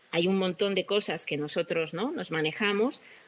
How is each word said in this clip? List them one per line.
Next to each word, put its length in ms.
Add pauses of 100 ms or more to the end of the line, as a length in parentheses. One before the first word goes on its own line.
(120)
hay 160
un 100
montón 360
de 120
cosas 400
que 100
nosotros, 580
¿no? 180
Nos 200
manejamos 720 (260)